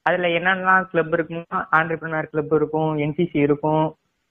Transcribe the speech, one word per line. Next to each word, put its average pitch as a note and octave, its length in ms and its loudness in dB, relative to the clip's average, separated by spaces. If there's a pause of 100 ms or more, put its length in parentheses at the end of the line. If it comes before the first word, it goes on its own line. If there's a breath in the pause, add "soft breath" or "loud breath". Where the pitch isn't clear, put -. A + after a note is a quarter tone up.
அதுல F3+ 240 0
என்னென்னலாம் F#3 580 2
கிளப் D#3+ 280 -2
இருக்குன்னா, E3 580 -4
ஆண்டர்பிரினர் D#3+ 520 0
கிளப் D3+ 320 -2
இருக்கும், D#3 420 0
என் D3 180 -2
சி E3+ 180 0
சி D3+ 60 -2
இருக்கும், D#3 560 2 (360)